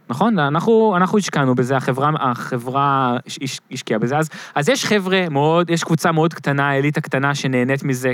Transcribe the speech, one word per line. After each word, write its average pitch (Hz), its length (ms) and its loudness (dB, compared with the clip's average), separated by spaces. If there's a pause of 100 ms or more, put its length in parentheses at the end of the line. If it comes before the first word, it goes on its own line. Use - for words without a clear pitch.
נכון? 190 300 2
אנחנו, 185 580 2
אנחנו 180 200 2
השקענו 139 380 0
בזה, 127 220 0
החברה, 135 420 0
החברה 127 960 0 (100)
הש-, - 160 -12
הש-, 135 160 -8 (120)
השקיעה 120 280 -4
בזה. 120 180 0
אז, 156 120 0 (260)
אז 147 140 0
יש 269 160 0
חבר'ה 185 460 0
מאוד, 160 380 2
יש 170 140 0
קבוצה 170 280 0
מאוד 160 220 2
קטנה, 139 440 0
אליטה 147 240 0
קטנה 143 340 -2
שנהנית 131 480 0
מזה, 127 300 -2